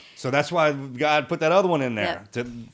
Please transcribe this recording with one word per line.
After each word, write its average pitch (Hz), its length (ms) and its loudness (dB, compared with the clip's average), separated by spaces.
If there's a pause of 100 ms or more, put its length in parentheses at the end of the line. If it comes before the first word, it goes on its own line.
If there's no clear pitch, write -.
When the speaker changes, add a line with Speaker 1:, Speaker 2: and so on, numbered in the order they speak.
(160)
Speaker 1:
So 127 160 -4
that's 147 180 2
why 156 220 2
God 139 560 0
put 170 120 -2
that 160 120 2
other 190 160 4
one 151 140 2
in 120 120 -2
there 104 100 -2
Speaker 2:
Yep. 92 280 -6
Speaker 1:
to, 120 120 -6 (300)